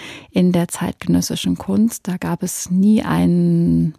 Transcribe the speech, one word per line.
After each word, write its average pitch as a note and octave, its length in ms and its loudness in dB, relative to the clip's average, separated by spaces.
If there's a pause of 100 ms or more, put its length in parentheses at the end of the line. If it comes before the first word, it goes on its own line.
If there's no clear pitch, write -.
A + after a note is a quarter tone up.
(300)
in F3+ 220 2
der F3 160 0
zeitgenössischen F3+ 880 -2
Kunst. G#3 500 -2
Da F3+ 80 -4
gab E3+ 260 -4
es - 280 -8
nie G3+ 320 4
einen E3+ 960 2